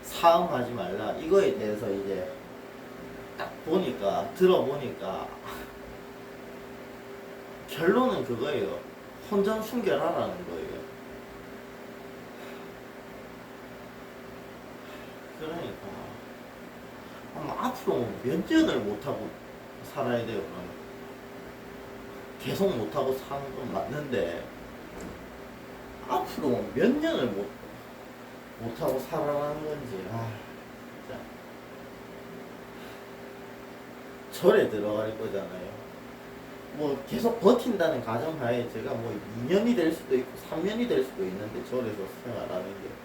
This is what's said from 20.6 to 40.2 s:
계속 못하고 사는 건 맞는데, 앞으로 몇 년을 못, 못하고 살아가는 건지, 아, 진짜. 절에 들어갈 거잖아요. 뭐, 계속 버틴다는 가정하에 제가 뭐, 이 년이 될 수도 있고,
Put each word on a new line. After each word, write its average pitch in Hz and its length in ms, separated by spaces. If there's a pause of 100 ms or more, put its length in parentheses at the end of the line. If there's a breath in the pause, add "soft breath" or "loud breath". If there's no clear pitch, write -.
계속 185 360
못하고 - 400
사는 139 380
건 123 180
맞는데, 117 720 (1600)
앞으로 127 580 (100)
몇 175 220
년을 302 300
못, 98 200 (1120)
못하고 131 400
살아가는 147 680
건지, 120 460
아, 117 160 (800)
진짜. - 120 (3000)
절에 - 380
들어갈 107 480
거잖아요. 92 560 (1000)
뭐, 143 320
계속 226 320
버틴다는 175 640
가정하에 120 720
제가 113 200
뭐, 113 200
이 113 400
년이 226 220
될 160 160
수도 - 240
있고, 127 160 (180)